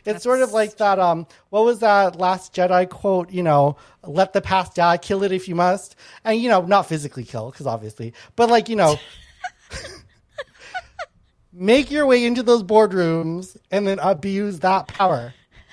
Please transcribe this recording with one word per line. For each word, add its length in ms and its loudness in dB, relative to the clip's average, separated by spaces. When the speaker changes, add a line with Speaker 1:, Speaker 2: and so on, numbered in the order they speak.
Speaker 1:
It's 180 -6
sort 180 0
of 60 2
Speaker 2:
That's 60 -10
Speaker 1:
like 240 -2
that, 200 2
um, 300 0
what 120 2
was 160 0
that 380 2
Last 380 -4
Jedi 340 2
quote, 400 -2
you 140 -6
know, 340 2
"Let 300 -2
the 80 0
past 340 -2
die, 220 2
kill 260 -4
it 80 -2
if 160 -6
you 60 -8
must." 420 -2
And, 160 0
you 80 -2
know, 120 4
not 260 0
physically 380 -8
kill, 260 -10
'cause 160 -10
obviously, 460 -10
but, 140 2
like, 200 2
you 60 -4
know, 220 2
<laughs> 80 -14
make 380 2
your 140 0
way 200 4
into 180 -2
those 200 2
boardrooms 960 0
and 160 -2
then 120 -2
abuse 600 -2
that 280 0
power. 460 -2